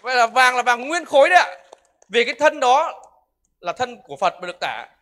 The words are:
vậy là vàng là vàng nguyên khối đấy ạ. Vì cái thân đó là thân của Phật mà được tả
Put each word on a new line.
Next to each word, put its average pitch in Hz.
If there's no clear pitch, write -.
vậy 254
là 233
vàng 254
là 247
vàng 240
nguyên 330
khối 285
đấy 359
ạ. -
Vì 233
cái 269
thân 302
đó 269
là 175
thân 240
của -
Phật 180
mà 175
được 175
tả 120